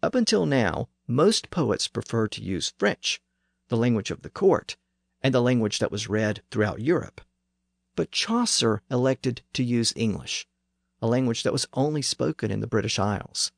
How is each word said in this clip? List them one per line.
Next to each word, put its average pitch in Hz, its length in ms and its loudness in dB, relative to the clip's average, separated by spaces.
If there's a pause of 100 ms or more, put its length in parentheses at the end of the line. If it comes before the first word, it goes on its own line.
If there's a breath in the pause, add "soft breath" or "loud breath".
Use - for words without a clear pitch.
Up - 120 -2
until 214 320 2
now, 120 420 2 (180)
most 156 440 2
poets 120 380 0
preferred - 440 -4
to 107 100 -10
use 95 360 -4
French, - 420 -2 (480)
the 120 80 0
language 113 340 2
of - 120 -8
the - 80 -14
court, - 460 2 (460)
and 135 120 2
the 123 80 4
language 120 360 2
that - 140 0
was 107 160 -6
read 107 420 0
throughout 104 300 -2
Europe. 147 400 -2 (760)
But - 160 -2
Chaucer 214 760 0
elected 127 520 0 (120)
to 131 100 0
use 120 300 0
English, 95 520 -4 (560)
a 117 40 0
language 120 360 0
that - 100 0
was - 200 -2
only 143 300 0
spoken - 480 -2
in 107 100 -2
the 110 60 -4
British 110 320 -2
Isles. - 580 -2